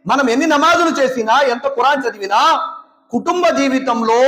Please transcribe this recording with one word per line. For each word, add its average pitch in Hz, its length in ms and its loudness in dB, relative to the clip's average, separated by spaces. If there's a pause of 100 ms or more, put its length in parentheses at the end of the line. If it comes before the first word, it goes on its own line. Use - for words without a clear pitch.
మనం 247 240 0
ఎన్ని 277 160 0
నమాజులు 320 540 2
చేసినా, 247 400 0
ఎంత 269 340 -2
ఖురాన్ 269 340 0
చదివినా, 220 480 0 (540)
కుటుంబ 349 380 0
జీవితంలో 247 800 0